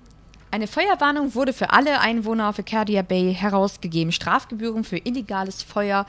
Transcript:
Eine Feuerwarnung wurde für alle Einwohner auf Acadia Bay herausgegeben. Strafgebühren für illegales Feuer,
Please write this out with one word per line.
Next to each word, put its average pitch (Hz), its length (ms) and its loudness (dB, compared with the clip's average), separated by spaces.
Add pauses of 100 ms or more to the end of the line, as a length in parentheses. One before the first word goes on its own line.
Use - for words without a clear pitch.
(520)
Eine 214 160 -2
Feuerwarnung 294 680 2
wurde 262 180 0
für - 180 -2
alle 269 280 6
Einwohner 220 500 0
auf 214 100 -4
Acadia 208 420 0
Bay 185 320 0
herausgegeben. 185 800 0
Strafgebühren 220 720 -2
für 180 140 -6
illegales 196 680 -6
Feuer, 202 460 0